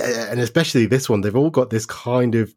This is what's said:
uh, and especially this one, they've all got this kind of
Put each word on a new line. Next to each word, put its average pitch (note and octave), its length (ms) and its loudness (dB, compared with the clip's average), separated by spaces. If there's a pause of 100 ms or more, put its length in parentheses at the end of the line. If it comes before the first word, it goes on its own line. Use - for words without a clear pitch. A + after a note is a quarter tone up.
uh, A#2 280 -4
and A#2+ 120 -4
especially B2 460 2
this C3 220 0
one, G#2+ 120 2
they've G2+ 160 -2
all D3 140 2
got B2+ 200 0
this A2+ 160 -4
kind B2 500 -2
of A2 200 0